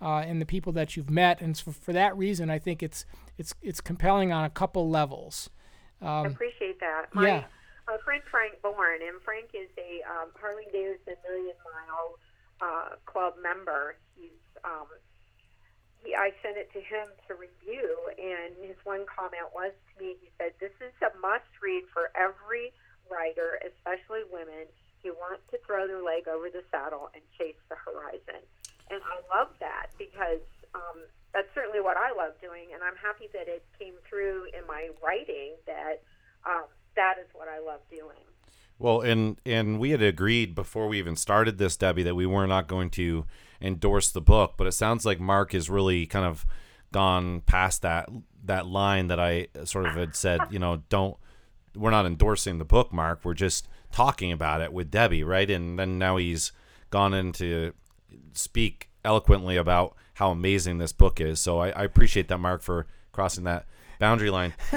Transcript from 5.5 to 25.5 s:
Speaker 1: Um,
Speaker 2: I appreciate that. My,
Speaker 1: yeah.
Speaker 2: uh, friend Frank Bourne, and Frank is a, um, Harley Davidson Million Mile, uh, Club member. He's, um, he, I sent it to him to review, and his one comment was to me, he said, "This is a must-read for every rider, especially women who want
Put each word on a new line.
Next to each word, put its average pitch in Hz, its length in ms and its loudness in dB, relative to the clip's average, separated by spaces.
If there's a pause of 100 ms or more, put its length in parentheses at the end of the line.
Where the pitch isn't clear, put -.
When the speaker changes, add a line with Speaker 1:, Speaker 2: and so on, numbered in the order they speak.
Speaker 1:
Um, 175 80 -8
Speaker 2:
I 151 180 -2
appreciate 160 540 -8
that. 160 320 -6
My, 202 140 2
Speaker 1:
yeah. 180 180 0 (420)
Speaker 2:
uh, 220 180 -6
friend 285 260 -4
Frank 220 320 -2
Bourne, 180 440 -2
and 180 160 -14
Frank 220 320 -10
is 190 140 -12 (100)
a, 175 220 -14 (100)
um, 170 200 -10 (100)
Harley 214 320 -12
Davidson 190 420 -8 (140)
Million 185 340 -10
Mile, 165 560 -12 (440)
uh, 165 320 -6 (120)
Club 180 360 -4
member. 170 540 -6 (200)
He's, 170 140 -20 (340)
um, 160 220 -10 (1200)
he, - 100 -6
I 196 160 0 (120)
sent 208 140 -8
it - 160 -14
to 202 80 -12
him 214 260 -10 (220)
to 196 60 -12
review, 392 520 -12 (320)
and 175 400 -10
his 190 240 -18
one 196 240 -8
comment 180 480 -12
was 185 160 -8
to - 320 -20
me, 185 180 -12
he - 180 -20
said, - 200 -8
"This 403 220 -12
is 508 220 -18
a - 180 -2
must-read 190 720 -4
for 170 260 -4
every 214 540 -4 (380)
rider, 165 520 -4
especially 185 600 -10 (100)
women 160 340 -14 (360)
who 180 120 -10
want 175 260 -12 (100)